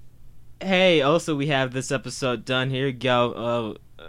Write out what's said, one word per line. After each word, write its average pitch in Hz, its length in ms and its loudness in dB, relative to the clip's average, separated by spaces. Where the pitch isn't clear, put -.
"Hey, 185 400 4
also 151 360 2
we 139 120 -2
have 135 260 0
this 131 180 -4
episode 123 520 -2
done. 131 260 0
Here 131 180 -2
you 131 40 -4
go. 123 440 2
Oh, 120 400 -2